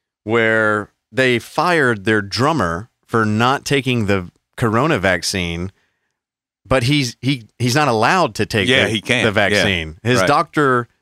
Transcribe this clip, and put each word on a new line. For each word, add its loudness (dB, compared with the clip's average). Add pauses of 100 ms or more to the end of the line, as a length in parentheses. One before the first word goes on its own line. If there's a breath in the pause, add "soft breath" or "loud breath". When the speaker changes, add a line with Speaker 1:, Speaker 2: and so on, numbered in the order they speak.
(240)
Speaker 1:
where 0 (220)
they 0
fired -2
their 2
drummer -2 (180)
for 0
not 0
taking -2
the -2 (260)
corona 0
vaccine, -2 (960)
but 0
he's, 0
he, -4 (140)
he's -2
not 2
allowed 2
to -2
take 0
Speaker 2:
Yeah, 2
Speaker 1:
the, -2
Speaker 2:
he -2
can't. 0
Speaker 1:
the 0
vaccine. 0
Speaker 2:
Yeah. -2
Speaker 1:
His 2
Speaker 2:
Right. 2
Speaker 1:
doctor 0 (140)